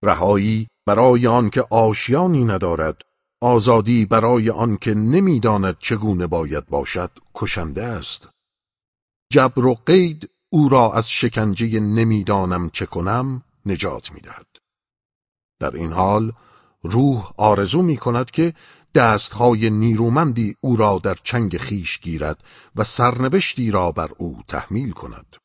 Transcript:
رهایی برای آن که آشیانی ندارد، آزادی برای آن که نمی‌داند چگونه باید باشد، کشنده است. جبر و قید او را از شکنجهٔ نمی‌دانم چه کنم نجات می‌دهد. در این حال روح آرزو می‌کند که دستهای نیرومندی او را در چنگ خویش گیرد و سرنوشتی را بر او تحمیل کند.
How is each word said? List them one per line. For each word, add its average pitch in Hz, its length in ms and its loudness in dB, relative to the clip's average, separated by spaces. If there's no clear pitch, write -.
رهایی 101 640 0
برای 120 400 4
آن 117 220 2
که 131 120 -2
آشیانی 123 800 2
ندارد، 85 580 -2
آزادی 117 640 4
برای 113 440 2
آن 110 280 -2
که 110 160 -2
نمی‌داند 110 880 2
چگونه 101 480 -2
باید 78 380 -4
باشد، 73 460 -6
کشنده 87 480 -6
است. 110 460 -12
جبر 131 320 2
و 127 80 4
قید 165 440 2
او 151 200 4
را 120 240 4
از 110 160 -2
شکنجهٔ 110 680 -2
نمی‌دانم 104 920 0
چه - 160 -8
کنم 123 580 -4
نجات 85 460 -6
می‌دهد. - 360 -20
در 69 160 -4
این 80 180 -6
حال 104 400 0
روح 117 540 0
آرزو 104 440 2
می‌کند 127 500 -2
که 165 220 0
دستهای 113 760 2
نیرومندی 113 920 0
او 127 140 0
را 104 280 2
در 95 200 -2
چنگ 104 340 -2
خویش 92 420 -6
گیرد 76 440 -6
و 107 80 -2
سرنوشتی 123 880 -2
را 92 200 2
بر 78 260 -6
او 80 300 -10
تحمیل 107 440 -6
کند. - 540 -16